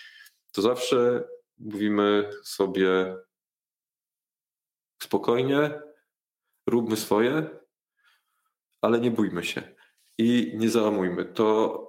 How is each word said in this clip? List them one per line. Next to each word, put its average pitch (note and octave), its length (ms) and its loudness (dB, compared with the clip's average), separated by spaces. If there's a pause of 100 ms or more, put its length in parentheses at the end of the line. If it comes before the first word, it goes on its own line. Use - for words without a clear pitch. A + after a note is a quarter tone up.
(520)
to - 100 -4
zawsze A#2+ 640 2 (340)
mówimy G#2 720 0 (140)
sobie: F#2 720 0 (1900)
„Spokojnie, C3+ 800 0 (840)
róbmy A2+ 300 0
swoje, B2 520 0 (1300)
ale A#2 180 2
nie A#2+ 120 0
bójmy F2+ 320 -2
się - 320 -10 (420)
i A#2 380 2
nie A2 140 0
załamujmy”. G2+ 560 0
To G#2+ 640 0